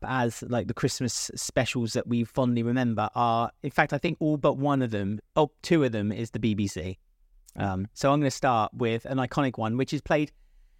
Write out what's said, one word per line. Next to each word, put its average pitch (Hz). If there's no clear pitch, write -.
as, 120
like, 120
the 113
Christmas -
specials 120
that 120
we 120
fondly 120
remember 117
are, 117
in 143
fact, 156
I 147
think 170
all 151
but 139
one 139
of 120
them, 104
oh, 151
two 165
of 127
them 107
is 113
the 117
B 110
B 101
C. 92
Um, 98
so 139
I'm 147
gonna 135
start 117
with 117
an 131
iconic 131
one, 110
which 131
is 143
played 151